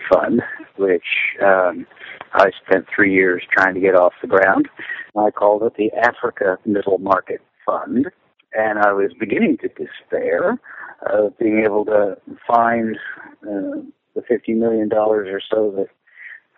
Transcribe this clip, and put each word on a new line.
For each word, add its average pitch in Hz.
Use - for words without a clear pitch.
fund, 87
which, 95
um, 92
I 92
spent 95
three 98
years 92
trying 95
to 92
get 95
off 90
the 87
ground. 95
I 107
called 104
it 117
the 104
Africa 110
Middle 98
Market 95
Fund, 113
and 110
I 104
was 98
beginning 143
to 92
despair -
of 104
being 110
able 104
to 101
find, 117
uh, 98
the 104
fifty 113
million 110
dollars 107
or 98
so 110
that, 95